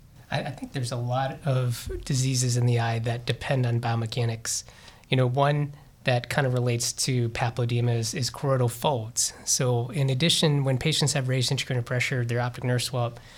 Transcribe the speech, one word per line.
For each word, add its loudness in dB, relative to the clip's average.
I, -2
I -6
think -12
there's -4
a -4
lot -2
of 0
diseases 0
in 2
the 4
eye 0
that -4
depend 0
on 0
biomechanics. -2
You 2
know, 4
one 2
that 2
kind 2
of 2
relates 0
to 0
papilledema 0
is, -2
is -2
choroidal 0
folds. -2
So 0
in 0
addition, 4
when 2
patients 2
have 0
raised 2
intracranial 0
pressure, 0
their 0
optic -4
nerves 2
swell -2
up. -6